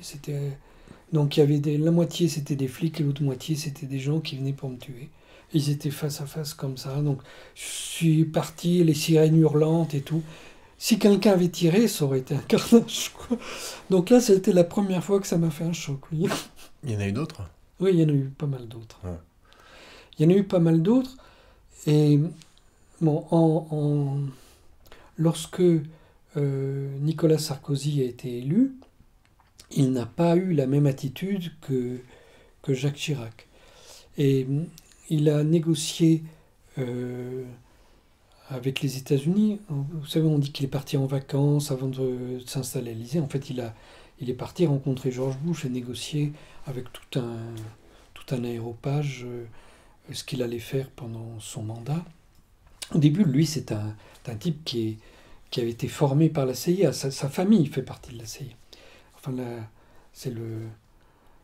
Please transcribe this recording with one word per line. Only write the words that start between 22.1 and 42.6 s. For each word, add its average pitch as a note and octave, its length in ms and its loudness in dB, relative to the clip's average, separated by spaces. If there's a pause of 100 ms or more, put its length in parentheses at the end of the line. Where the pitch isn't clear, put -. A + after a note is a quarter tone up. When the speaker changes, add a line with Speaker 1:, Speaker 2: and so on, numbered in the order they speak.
Speaker 1:
bon, D#3 320 2
en, D#3+ 400 4
en, D3 460 0 (1000)
lorsque, E3 460 -2 (760)
euh, C#3 640 -4
Nicolas D#3 380 2
Sarkozy C#3+ 640 -2
a - 20 2
été A#2+ 340 -6
élu, A3 380 2 (960)
il C3 180 4
n'a B2 160 -2
pas E3+ 300 2
eu F#3 160 0
la C3+ 160 2
même C#3+ 180 2
attitude E3+ 640 -4 (100)
que, B2 380 -4 (640)
que C#3 100 -2
Jacques C#3 220 -2
Chirac. A#2 540 -8 (680)
Et, C3+ 300 2 (640)
il D3+ 180 4
a D3+ 140 4
négocié, D#3+ 800 2 (560)
euh, B2 640 -6 (1080)
avec C3+ 300 -6
les C3 160 -4
États-Unis. F#3+ 720 0
Vous C#3+ 380 -6
savez, D#3+ 200 0
on D3+ 120 4
dit C#3 140 -2
qu'il C#3+ 120 -6
est C3+ 40 -4
parti C#3+ 280 -6
en C3+ 80 0
vacances C#3+ 640 0
avant C3 180 -4
de, B2+ 500 -4
de B2 80 -12
s'installer B2 460 -6